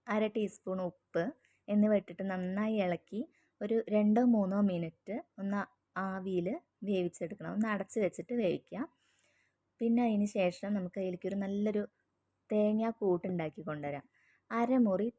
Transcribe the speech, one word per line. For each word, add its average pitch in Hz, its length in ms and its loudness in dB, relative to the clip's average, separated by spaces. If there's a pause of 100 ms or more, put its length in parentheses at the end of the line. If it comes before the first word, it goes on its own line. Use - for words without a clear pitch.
അര 214 200 0
ടീസ്പൂൺ 202 540 -4
ഉപ്പ് 175 440 -2 (440)
എന്നിവ 208 280 4
ഇട്ടിട്ട് 190 280 -6
നന്നായി 190 520 -2
ഇളക്കി 185 440 -2 (400)
ഒരു 214 160 -2 (120)
രണ്ടോ 214 360 4
മൂന്നോ 202 380 4
മിനിറ്റ് 180 540 -2 (220)
ഒന്ന് 196 220 -4 (360)
ആവിയിൽ 190 500 -2 (360)
വേവിച്ചെടുക്കണം. 180 680 -4
ഒന്ന് 208 160 -2
അടച്ച് 202 320 -4
വെച്ചിട്ട് 208 340 -2
വേവിക്കുക. 180 460 -2 (1000)
പിന്നെ 233 220 4
അതിന് 214 240 2
ശേഷം 196 480 0
നമുക്ക് 180 240 -4
അതിലേക്ക് 185 300 -4
ഒരു 196 80 -2
നല്ലൊരു 202 460 0 (680)
തേങ്ങാ 214 400 2
കൂട്ടുണ്ടാക്കി 175 720 -2
കൊണ്ടുവരാം. 147 420 -6 (460)
അരമുറി 233 580 2 (100)